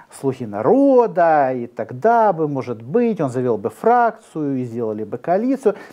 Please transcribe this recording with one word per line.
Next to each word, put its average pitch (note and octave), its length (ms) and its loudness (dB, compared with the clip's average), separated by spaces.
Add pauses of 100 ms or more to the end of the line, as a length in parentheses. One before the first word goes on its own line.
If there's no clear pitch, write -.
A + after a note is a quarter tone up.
(200)
«Слуги B2+ 240 -4
народа», E3 1080 2
и A#2+ 160 -6
тогда G#3 640 0
бы, D#3+ 160 -2
может B2 340 -6
быть, G#3+ 380 0
он C3+ 100 -2
завёл B2 260 0
бы G2+ 140 -4
фракцию A3 880 0
и B2+ 80 -4
сделали A2 400 -6
бы D#3 140 -10
коалицию. G#3+ 580 0 (160)